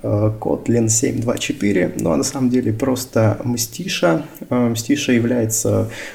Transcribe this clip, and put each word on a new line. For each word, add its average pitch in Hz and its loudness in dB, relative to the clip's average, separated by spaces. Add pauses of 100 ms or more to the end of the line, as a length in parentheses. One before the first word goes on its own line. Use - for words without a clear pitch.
э, 107 2
Котлин 117 2
семь 117 0
два 113 -2
четыре. 95 0
Ну, 82 0
а 78 2
на - 2
самом 127 0
деле 120 2
просто 113 0
Мстиша. 160 -2 (260)
Э, 123 2
Мстиша 131 0
является 113 2 (260)